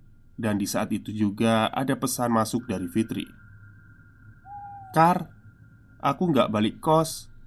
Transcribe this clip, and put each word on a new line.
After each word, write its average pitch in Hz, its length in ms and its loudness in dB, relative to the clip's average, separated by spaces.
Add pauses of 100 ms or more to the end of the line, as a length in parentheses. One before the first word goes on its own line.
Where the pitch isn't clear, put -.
(360)
Dan 104 240 0
di 98 80 -2
saat 107 240 -2
itu 101 240 -4
juga 110 560 2
ada 135 240 -2
pesan 127 320 -2
masuk 113 400 0
dari 92 240 -4
Fitri. 110 320 -2 (1700)
"Kar, 170 400 2 (680)
aku 139 300 0
nggak 127 240 4
balik 107 260 0
kos. 156 540 0 (140)